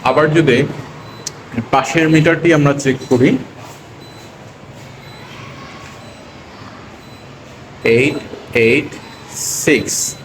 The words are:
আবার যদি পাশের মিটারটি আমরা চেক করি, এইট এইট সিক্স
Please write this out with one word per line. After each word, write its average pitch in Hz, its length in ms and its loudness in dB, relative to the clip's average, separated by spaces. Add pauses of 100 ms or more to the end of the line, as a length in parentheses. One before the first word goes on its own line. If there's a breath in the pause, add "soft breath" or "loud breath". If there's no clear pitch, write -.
আবার 151 300 2
যদি 143 280 4 (1080)
পাশের 160 380 2
মিটারটি 160 460 4
আমরা 143 180 4
চেক 135 240 0 (120)
করি, 131 300 4 (4000)
এইট 131 300 4 (420)
এইট 120 340 4 (460)
সিক্স - 760 -2 (100)